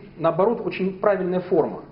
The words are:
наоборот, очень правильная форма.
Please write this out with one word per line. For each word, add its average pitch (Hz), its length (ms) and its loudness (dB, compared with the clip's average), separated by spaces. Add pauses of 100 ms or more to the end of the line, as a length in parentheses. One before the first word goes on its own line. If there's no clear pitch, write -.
(180)
наоборот, 175 460 2
очень 185 360 -4
правильная 185 400 0
форма. - 520 0